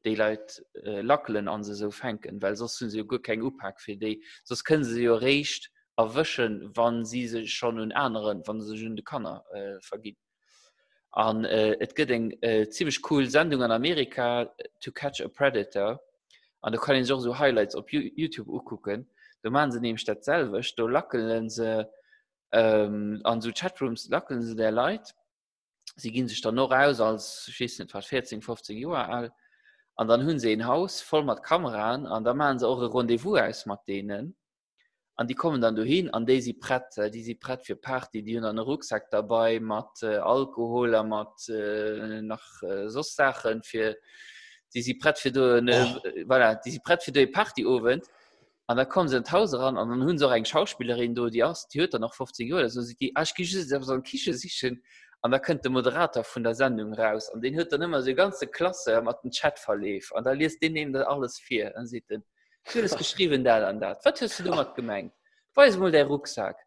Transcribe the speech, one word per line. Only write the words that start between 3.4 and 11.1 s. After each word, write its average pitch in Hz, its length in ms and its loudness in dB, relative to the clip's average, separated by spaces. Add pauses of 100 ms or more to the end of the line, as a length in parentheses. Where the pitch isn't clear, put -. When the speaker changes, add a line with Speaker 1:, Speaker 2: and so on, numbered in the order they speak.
Speaker 1:
Upack 113 360 -8
für 104 160 -10
die. 107 280 -6 (200)
Sonst - 200 -8
können 156 200 2
sie 120 200 -2
ja 117 100 6
recht 139 560 2 (280)
erwischen, 113 760 0
wann 117 320 2
sie 120 220 -6
sich 113 260 -6
schon 117 240 -2
in 110 140 -4
anderen, 110 560 -2
wann 107 120 -6
sie 107 100 -10
sich 107 120 -8
in 113 140 -8
die 104 80 -10
Kanner, 110 500 -10
äh, 98 280 -10
vergehen. 107 360 -14 (960)